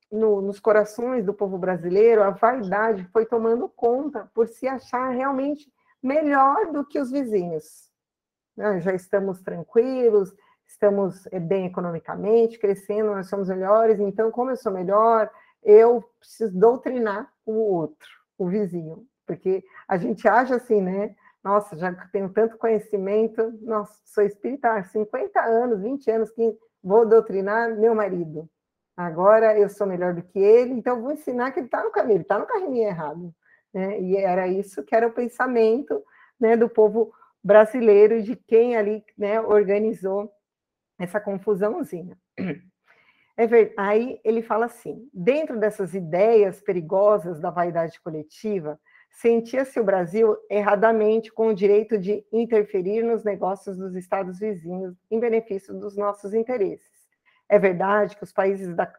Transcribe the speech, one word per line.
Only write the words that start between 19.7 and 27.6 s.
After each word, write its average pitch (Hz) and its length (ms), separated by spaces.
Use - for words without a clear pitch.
a 190 100
gente 220 300
age 240 260
assim, 233 280
né? 196 340
"Nossa, 202 320
já 180 160
tenho 196 180
tanto 226 280
conhecimento, 220 1040
nossa, 214 440
sou - 180
espírita 233 480
há 208 120
cinquenta 254 580
anos, 226 400
vinte 269 280
anos, 220 220
que 226 260
vou 220 240
doutrinar 220 720